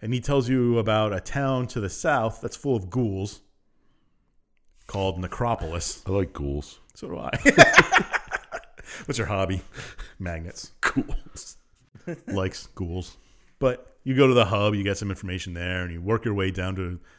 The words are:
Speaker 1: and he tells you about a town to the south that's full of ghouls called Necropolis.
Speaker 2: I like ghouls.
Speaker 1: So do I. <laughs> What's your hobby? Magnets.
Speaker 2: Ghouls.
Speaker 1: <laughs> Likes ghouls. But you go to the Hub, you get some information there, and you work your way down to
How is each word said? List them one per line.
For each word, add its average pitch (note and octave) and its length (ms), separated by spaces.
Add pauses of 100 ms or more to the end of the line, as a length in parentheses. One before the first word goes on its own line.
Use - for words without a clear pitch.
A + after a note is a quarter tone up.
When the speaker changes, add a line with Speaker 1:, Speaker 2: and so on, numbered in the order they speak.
Speaker 1:
and A2+ 120
he B2 80
tells C3+ 280
you A#2+ 280
about G#2+ 360
a F#2 60
town C3+ 480
to - 140
the F#2+ 80
south A#2 520
that's - 140
full C#3 200
of F#2+ 140
ghouls G#2 520 (1500)
called F#2+ 320
Necropolis. F2+ 880
Speaker 2:
I F#2+ 40
like F#2+ 220
ghouls. C#2+ 460 (160)
Speaker 1:
So - 140
do - 80
I. C2 140
<laughs> - 880 (840)
What's D3 120
your A2 100
hobby? F#2+ 340 (560)
Magnets. E2+ 540 (100)
Speaker 2:
Ghouls. - 760 (300)
Speaker 1:
<laughs> - 400
Likes F#2+ 400
ghouls. F2+ 500 (420)
But - 440
you C3 120
go C3+ 120
to C3 60
the A#2+ 120
Hub, G#2 300
you G2 80
get G2 140
some G2+ 120
information F#2 440
there, F2+ 300
and F2 80
you E2+ 100
work G#2+ 240
your A2 80
way F#2+ 180
down F#2 260
to F2+ 220 (200)